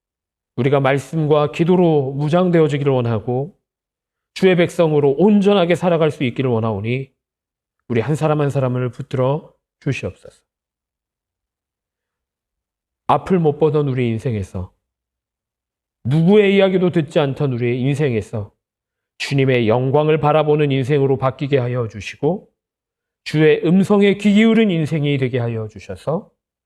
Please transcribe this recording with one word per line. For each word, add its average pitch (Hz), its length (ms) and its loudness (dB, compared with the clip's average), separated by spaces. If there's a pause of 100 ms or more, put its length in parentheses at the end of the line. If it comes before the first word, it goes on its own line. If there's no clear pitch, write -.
(560)
우리가 135 240 2
말씀과 147 720 0
기도로 165 640 0
무장되어지기를 151 760 0
원하고 123 680 -4 (760)
주의 185 220 2
백성으로 156 560 2
온전하게 190 640 2
살아갈 165 360 0
수 147 120 -6
있기를 131 260 -2
원하오니 113 600 -4 (800)
우리 117 120 0
한 131 140 -2
사람 151 240 0
한 143 100 0
사람을 127 420 -4
붙들어 135 640 -4 (280)
주시옵소서. - 600 -8 (2750)
앞을 147 320 0
못 151 180 0
보던 151 320 0
우리 127 200 -2
인생에서, 104 640 -6 (1300)
누구의 196 500 4
이야기도 190 360 2
듣지 170 280 -2
않던 139 340 -2
우리의 120 280 -2
인생에서 123 720 -4 (640)
주님의 131 500 0
영광을 135 520 0
바라보는 151 520 0
인생으로 135 460 0
바뀌게 135 400 -2
하여 123 300 -4
주시고 139 640 -6 (760)
주의 151 380 2
음성에 196 520 2
귀 202 180 2
기울인 220 380 4
인생이 147 460 -2
되게 127 220 -2
하여 117 280 -6
주셔서 135 640 -10 (340)